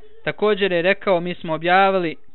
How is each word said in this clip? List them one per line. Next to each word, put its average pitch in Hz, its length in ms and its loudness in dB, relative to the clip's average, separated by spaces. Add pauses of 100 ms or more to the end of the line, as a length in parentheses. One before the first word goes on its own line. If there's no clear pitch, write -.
(240)
Također 196 480 0
je 170 100 0
rekao: 190 380 2
„Mi 175 140 -6
smo 165 200 -6
objavili 175 640 2 (180)